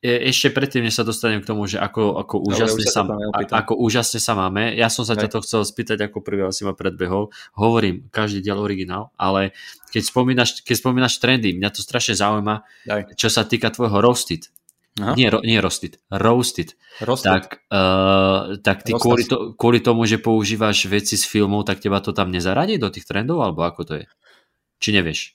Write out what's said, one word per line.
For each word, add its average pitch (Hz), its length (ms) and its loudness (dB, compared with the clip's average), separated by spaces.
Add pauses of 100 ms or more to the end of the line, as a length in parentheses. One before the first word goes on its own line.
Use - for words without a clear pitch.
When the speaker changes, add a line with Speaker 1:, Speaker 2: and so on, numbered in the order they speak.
Speaker 1:
e-, 123 240 0
ešte 131 240 2
predtým, 135 320 -2
než 113 160 -2
sa 117 80 0
dostanem 110 320 -2
k 101 80 -6
tomu, 107 180 -4
že 101 140 -4
ako, 101 400 0
ako - 240 -6
Speaker 2:
Dobre, 101 80 -2
Speaker 1:
úžasne 113 260 2
Speaker 2:
už 113 80 -2
sa 120 60 0
Speaker 1:
sa, - 80 -2
Speaker 2:
to 101 80 2
tam 92 80 -4
Speaker 1:
a-, 104 80 -6
Speaker 2:
neopýtam. 104 340 -4
Speaker 1:
ako 110 220 0
úžasne 117 420 0
sa 113 140 0
máme, 95 300 0 (100)
ja 117 160 2
som 120 160 -4
sa 117 80 0
ťa 107 160 0
Speaker 2:
Hej. - 20 -14
Speaker 1:
to 113 80 -2
chcel 110 220 -2
spýtať 107 400 -4
ako 104 180 -6
prvý, 98 220 -4
ale 95 100 -2
si 104 140 -6
ma 98 80 -4
predbehol. 92 560 -2 (240)
Hovorím, 107 560 2
každý 104 320 -2
diel 98 160 -2
originál, 101 560 -6
ale 95 400 0 (340)
keď 113 160 -2
spomínaš, 127 640 0
keď - 100 0
spomínaš 127 400 0
trendy, 117 380 0
mňa 95 160 -2
to - 160 -10
strašne 113 320 -2
zaujíma, 104 480 -2 (160)
Speaker 2:
Daj. 104 320 -6
Speaker 1:
čo - 160 -2
sa 110 160 0
týka 117 240 0
tvojho 104 320 0
roasted. 117 480 2 (460)
Speaker 2:
Aha. 104 180 -2
Speaker 1:
Nie 127 160 4
ro-, 110 160 0
nie 113 160 4
roasted, - 480 -4
roasted. 113 640 0 (240)
Speaker 2:
Roasted. 117 320 -2
Speaker 1:
Tak, 92 140 4 (200)
eh, 95 960 4
tak 98 240 0
ty - 80 -12
Speaker 2:
Roasted. 117 100 0
Speaker 1:
kvôli 120 240 4
to-, - 300 -4
kvôli 120 260 4
tomu, 117 240 2
že 110 140 2
používaš 107 720 0
veci 101 240 0
z 101 100 0
filmov, 104 400 2
tak 98 140 -2
teba 98 240 0
to - 80 -6
tam 92 240 -2
nezaradí 123 480 0
do 104 80 -2
tých - 160 -14
trendov, 127 340 -2
alebo 87 220 -2
ako 85 220 -4
to 78 120 -10
je? 73 100 -10 (720)
Či - 120 -4
nevieš? 85 300 2 (140)